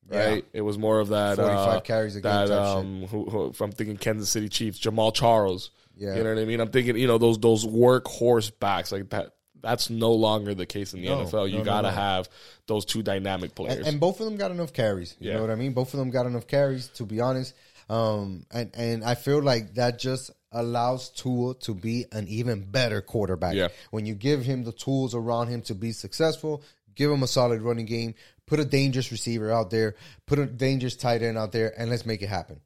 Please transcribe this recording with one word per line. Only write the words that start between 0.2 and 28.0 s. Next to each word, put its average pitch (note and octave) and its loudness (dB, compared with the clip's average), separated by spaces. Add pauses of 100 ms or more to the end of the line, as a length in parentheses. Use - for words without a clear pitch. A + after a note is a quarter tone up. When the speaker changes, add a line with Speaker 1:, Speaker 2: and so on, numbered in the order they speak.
Speaker 2:
right? A2 2 (100)
It A2 -4
was G#2 -2
more A2 4
of G2+ 0
that, G#2 2
Speaker 1:
Forty-five G2 4
Speaker 2:
uh, F#2 0
Speaker 1:
carries A2 -2
a G2 -8
game G#2 2
Speaker 2:
that, G2+ 4
Speaker 1:
type - -
shit. G2+ 2
Speaker 2:
um, F#2+ -6
who, G#2+ -4
who, G2 -2
if - -10
I'm G2+ -2
thinking G#2+ -6
Kansas G#2+ -2
City G#2+ -2
Chiefs, G#2+ -4
Jamal A2 2
Charles. G#2+ 4 (280)
Speaker 1:
Yeah. G2 -4
Speaker 2:
You A2+ 0
know A2 0
what A2 0
I A2 0
mean? A#2 -2
I'm A2 -2
thinking, B2 2
you B2+ 2
know, A2+ 6
those, A2+ 6
those A2 6
workhorse A#2+ 4
backs F#2+ -2
like G2 -6
that. - -4 (280)
That's A#2 -2
no A2+ 2
longer G#2+ 4
the F2+ -6
case G2+ -8
in F2+ -12
the F2+ -4
Speaker 1:
No, - 0
Speaker 2:
N F#2 -4
F F#2 -8
L. G2+ 0
You G2 -2
Speaker 1:
no, G#2+ 0
no, A2 -2
Speaker 2:
gotta G2+ 2
Speaker 1:
no. F#2 0
Speaker 2:
have F#2+ 0 (380)
those G#2+ -2
two A2+ -4
dynamic F#2+ -2
players. B2+ -4
Speaker 1:
And, - -4
and D3 -2
both F#3 0
of A3 -4
them G#3+ -6
got G3 -4
enough F3 -6
carries. G2 -2
You A2+ -8
Speaker 2:
Yeah. A2 -2
Speaker 1:
know A2 -2
what A2 -2
I A2 -2
mean? B2+ -4
Both B2+ -2
of C#3+ -2
them C3 -2
got B2 0
enough A#2+ -6
carries, C3+ 0
to A#2 -6
be G#2+ -4
honest. C3 -2 (340)
Um, G#2 -2
and, A#2 -6
and A#2 -4
I A#2+ 2
feel C#3+ 0
like A2 0
that A#2+ 2
just B2+ -6 (220)
allows A#2+ -2
Tua B2 -2
to A2+ -6
be A2+ -4
an G#2+ -6
even A2+ -2
better G#2+ 0
quarterback. F#2 0
Speaker 2:
Yeah. F2+ 2 (220)
Speaker 1:
When A2 -4
you G#2+ -4
give B2+ 0
him B2+ -2
the A2+ -8
tools C3 -2
around A#2 0
him A#2+ -6
to A2 -6
be A2+ -4
successful, D3+ -2 (320)
give D3 2
him C#3 2
a B2+ 2
solid A#2+ 2
running A#2 -2
game, A#2 -4 (320)